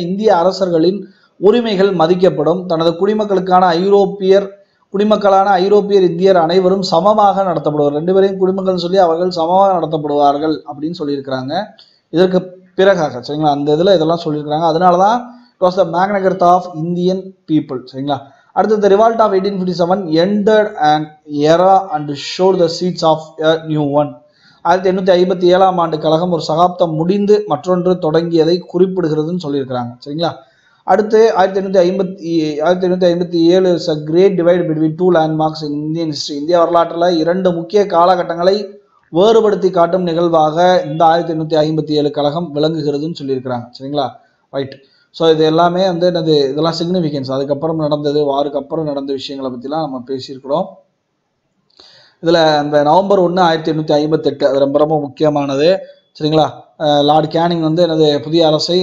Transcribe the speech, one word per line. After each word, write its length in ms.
இந்திய 240
அரசர்களின் 580
உரிமைகள் 520
மதிக்கப்படும். 580
தனது 280
குடிமக்களுக்கான 640
ஐரோப்பியர், 680
குடிமக்களான 540
ஐரோப்பியர் 480
இந்தியர் 340
அனைவரும் 480
சமமாக 580
நடத்தப்படுவார். 500
ரெண்டு 160
பேரையும் 260
குடிமக்கள்னு 420
சொல்லி 220
அவர்கள் 340
சமமாக 380
நடத்தப்படுவார்கள் 760
அப்படின்னு 300
சொல்லியிருக்கிறாங்க. 540
இதற்கு 280
பிறகாக, 360
சரிங்களா, 280
அந்த 220
இதுல 220
இதெல்லாம் 260
சொல்லியிருக்கிறாங்க. 480
அதனாலதான் 440
it 100
was 140
the 120
Magna 320
Carta 300
of 100
Indian 380
people. 280
சரிங்களா? 260
அடுத்து, 260
the 100
revolt 300
of 120
eighteen 240
fifty-seven 400
ended 440
an 140
era 220
and 140
showed 300
the 120
seeds 360
of 100
a 20
new 140
one. 100
ஆயிரத்தி 260
எண்ணூத்தி 240
ஐம்பத்தி 320
ஏழாம் 260
ஆண்டு 220
கழகம் 320
ஒரு 120
சகாப்தம் 500
முடிந்து 360
மற்றொன்று 400
தொடங்கியதை 520
குறிப்பிடுகிறதுன்னு 720
சொல்லியிருக்கிறாங்க. 480
சரிங்களா? 280
அடுத்து, 280
ஆயிரத்தி 220
எண்ணூத்தி 240
ஐம்பத்தி, 480
ஆயிரத்தி 220
எண்ணூத்தி 220
ஐம்பத்தி 300
ஏழு 240
is 160
a 20
great 300
divide 300
between 300
two 160
landmarks 500
in 60
Indian 300
history. 280
இந்திய 200
வரலாற்றுல 460
இரண்டு 360
முக்கிய 260
காலகட்டங்களை 600
வேறுபடுத்தி 640
காட்டும் 320
நிகழ்வாக 480
இந்த 120
ஆயிரத்தி 240
எண்ணூத்தி 280
ஐம்பத்தி 380
ஏழு 160
கழகம் 400
விளங்குகிறதுன்னு 640
சொல்லியிருக்கிறாங்க. 460
சரிங்களா? 280
Right. 180
So, 160
இது 160
எல்லாமே 400
வந்து 200
என்னது, 220
இதெல்லாம் 300
significance, 560
அதுக்கப்புறம் 500
நடந்தது, 360
வாருக்கு 300
அப்புறம் 280
நடந்த 300
விஷயங்களை 340
பத்திலாம் 340
நம்ம 140
பேசியிருக்கிறோம். 560
இதுல 180
அந்த 140
நவம்பர் 380
ஒண்ணு, 200
ஆயிரத்தி 260
எண்ணூத்தி 280
ஐம்பத்தெட்டு, 480
அது 160
ரொம்ப, 180
ரொம்ப 140
முக்கியமானது. 600
சரிங்களா? 280
அஹ், 240
லார்ட் 280
கேனிங் 320
வந்து 200
எனது 180
புதிய 240
அரசை 320